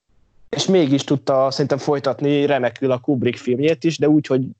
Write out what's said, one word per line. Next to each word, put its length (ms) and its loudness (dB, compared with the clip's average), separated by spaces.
és 160 -6
mégis 380 2
tudta 480 0
szerintem 260 -2
folytatni 680 -2
remekül 460 0
a 80 -2
Kubrick 380 -2
filmjét 460 -2
is, 140 -2
de 120 2
úgy, 180 2
hogy 140 0